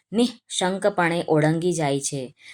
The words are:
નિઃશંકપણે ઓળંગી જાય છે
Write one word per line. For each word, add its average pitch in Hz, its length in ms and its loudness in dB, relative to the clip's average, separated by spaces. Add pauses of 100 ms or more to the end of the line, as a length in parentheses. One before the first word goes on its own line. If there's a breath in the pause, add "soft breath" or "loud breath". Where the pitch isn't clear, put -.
(120)
નિઃશંકપણે 185 1160 0
ઓળંગી 160 440 2
જાય 143 280 0
છે 135 340 -6 (200 loud breath)